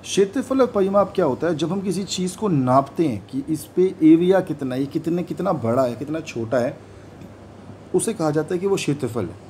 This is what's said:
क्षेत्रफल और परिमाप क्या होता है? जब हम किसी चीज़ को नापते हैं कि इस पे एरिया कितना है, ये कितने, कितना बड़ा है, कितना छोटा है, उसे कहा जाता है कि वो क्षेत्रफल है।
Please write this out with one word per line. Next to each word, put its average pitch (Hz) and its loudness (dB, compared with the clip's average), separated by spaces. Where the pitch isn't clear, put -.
क्षेत्रफल 254 0
और 240 4
परिमाप 196 2
क्या 180 2
होता 135 0
है? 175 0
जब 156 -2
हम 196 -4
किसी 190 -4
चीज़ 180 -4
को 214 -2
नापते 135 2
हैं 107 -4
कि 135 -6
इस 156 -4
पे - 0
एरिया 175 8
कितना 147 -4
है, 135 -2
ये 139 -2
कितने, 170 -4
कितना 180 -2
बड़ा 123 0
है, 120 -2
कितना 147 -6
छोटा 120 -4
है, 127 -2
उसे 214 0
कहा 156 0
जाता 156 0
है 180 -2
कि 196 -2
वो 196 2
क्षेत्रफल 123 -2
है। 82 -10